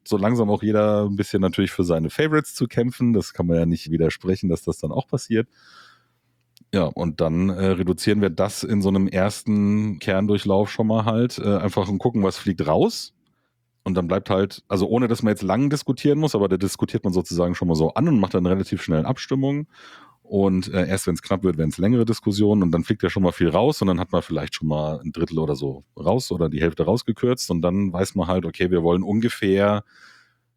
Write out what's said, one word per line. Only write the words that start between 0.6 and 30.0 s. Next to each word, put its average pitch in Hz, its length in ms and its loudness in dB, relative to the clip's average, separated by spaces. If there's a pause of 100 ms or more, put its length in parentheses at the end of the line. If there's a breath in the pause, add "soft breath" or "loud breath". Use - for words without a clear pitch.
jeder 107 420 2
ein 101 120 -2
bisschen 101 240 0
natürlich 95 320 0
für 92 120 0
seine 80 260 0
Favorites 151 440 -2
zu 131 120 -2
kämpfen. 120 460 0
Das 101 220 0
kann 85 120 -2
man 85 100 2
ja 82 100 2
nicht 82 240 -2
widersprechen, 82 580 0
dass 82 140 -2
das - 160 -6
dann 76 140 -8
auch - 160 -6
passiert. 117 400 -2 (1300 soft breath)
Ja, 95 100 4
und 78 360 -4
dann, 85 300 2
äh, 95 160 -2
reduzieren 95 540 0
wir 98 100 2
das 95 340 -2
in 101 180 0
so 95 60 2
einem 95 180 2
ersten 104 920 0
Kerndurchlauf 101 720 0
schon 113 160 -2
mal 110 180 2
halt, 117 340 0
äh, 101 200 0
einfach 95 300 -2
und 98 100 -2
gucken, 117 240 0
was 95 160 0
fliegt 92 280 -2
raus. 104 460 0 (720)
Und 95 100 -2
dann 87 140 0
bleibt 95 220 -2
halt, 98 380 0
also 98 200 0
ohne 120 200 2
dass 113 140 -2
man 107 100 2
jetzt 104 100 -4
lang 107 260 0
diskutieren 143 500 0
muss, 156 160 0
aber 101 140 2
da 92 80 2
diskutiert - 480 -2
man 98 80 0
sozusagen 87 420 0
schon 90 140 -2
mal 82 60 2
so 78 200 0
an 151 140 2
und 135 120 4
macht 98 140 -2
dann 90 120 2
relativ 95 360 -2
schnell 78 220 0
Abstimmungen. 139 600 -2 (560 loud breath)
Und, 95 500 0
äh, 90 140 0
erst 95 220 -2
wenn's 85 120 -2
knapp - 220 -2
wird, 90 160 2
werden's 78 200 0
längere 113 280 2
Diskussionen 107 560 2
und 87 80 4
dann 82 140 2
fliegt - 180 -2
ja 90 80 2
schon 98 140 0
mal 87 80 4
viel 85 180 2
raus 113 320 2
und 98 60 2
dann 90 120 0
hat 92 120 -6
man 87 100 0
vielleicht 76 320 -6
schon 80 140 -4
mal 76 360 -2
ein 78 80 -8
Drittel 82 280 -2
oder 73 160 -2
so 67 280 -8 (140)
raus 101 320 0
oder 82 180 0
die 73 140 -2
Hälfte 82 220 0
rausgekürzt 120 680 0
und 85 100 0
dann 90 320 0
weiß 90 220 -4
man 85 140 -2
halt, 92 180 0
okay, 87 240 -2
wir 87 120 2
wollen 85 200 4
ungefähr 101 840 2 (720 soft breath)